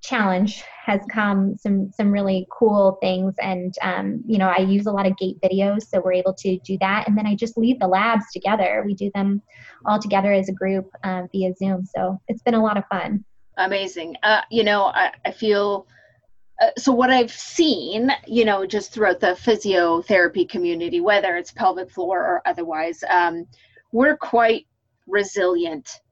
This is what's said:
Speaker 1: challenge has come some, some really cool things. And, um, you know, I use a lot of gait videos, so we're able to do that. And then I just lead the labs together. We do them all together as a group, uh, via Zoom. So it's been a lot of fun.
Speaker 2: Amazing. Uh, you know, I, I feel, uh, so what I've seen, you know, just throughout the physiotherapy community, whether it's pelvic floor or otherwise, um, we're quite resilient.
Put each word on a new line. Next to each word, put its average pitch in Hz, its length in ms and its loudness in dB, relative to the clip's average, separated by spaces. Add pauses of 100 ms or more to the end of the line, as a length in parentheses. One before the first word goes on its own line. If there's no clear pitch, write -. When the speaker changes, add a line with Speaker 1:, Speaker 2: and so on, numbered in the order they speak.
Speaker 1:
challenge 202 600 0 (240)
has 202 140 0 (120)
come 202 460 0
some, 196 340 -2
some 208 180 0
really 196 360 0 (100)
cool 202 460 4
things. 190 400 0
And, 185 400 -4
um, 196 440 -4
you 220 120 0
know, 190 100 2
I 180 100 2
use 196 280 2
a 208 60 -2
lot 196 140 -2
of 190 120 -4
gait 185 240 -6
videos, 196 400 0
so 196 200 -2
we're 185 120 0
able 185 200 0
to 190 260 -4
do 190 200 -6
that. 196 280 0
And 214 100 2
then 214 80 -2
I 208 80 0
just 226 240 -6
lead 247 220 2
the 190 80 0
labs 208 440 2
together. 202 540 0
We 202 80 -2
do 196 200 -4
them 202 280 0 (440)
all 208 140 0
together 202 320 0
as 190 160 2
a 190 40 -4
group, 190 360 -2 (160)
uh, 185 280 -4
via 185 220 -2
Zoom. 190 300 -2
So 190 340 -4 (100)
it's 220 140 -6
been 226 120 2
a 220 80 4
lot 214 160 0
of 196 80 -4
fun. 202 380 -4 (340)
Speaker 2:
Amazing. 185 640 -4
Uh, 214 280 4
you 226 120 2
know, 208 220 2
I, - 260 0 (160)
I - 60 -4
feel, 202 540 0 (760)
uh, 226 160 4
so 269 140 2
what 247 180 4
I've 247 220 4
seen, 226 800 0 (160)
you 226 180 2
know, 196 200 2
just 190 280 -4
throughout 196 280 2
the 180 180 2
physiotherapy 175 1120 2
community, 170 520 -2
whether 196 360 2
it's 175 160 -8
pelvic 185 380 -2
floor 180 340 -2
or 180 220 0
otherwise, 165 640 -4
um, 175 360 0 (460)
we're 277 240 2
quite 226 500 2 (420)
resilient. 180 800 -2 (240)